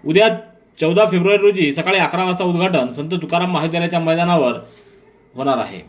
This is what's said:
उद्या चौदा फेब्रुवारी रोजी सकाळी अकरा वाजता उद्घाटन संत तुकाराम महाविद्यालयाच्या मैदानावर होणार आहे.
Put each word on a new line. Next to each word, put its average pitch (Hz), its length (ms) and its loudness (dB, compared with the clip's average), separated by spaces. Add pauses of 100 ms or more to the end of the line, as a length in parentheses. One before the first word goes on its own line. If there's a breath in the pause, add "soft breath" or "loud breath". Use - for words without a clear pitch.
उद्या 196 240 4 (520)
चौदा 180 240 4
फेब्रुवारी 190 320 2
रोजी 190 360 2
सकाळी 180 240 -2
अकरा 175 260 -2
वाजता 180 200 -2
उद्घाटन 175 440 0
संत 147 240 -8
तुकाराम 175 400 -2
महाविद्यालयाच्या 170 480 -2
मैदानावर 165 540 2 (800 soft breath)
होणार 135 220 0
आहे. 95 320 -8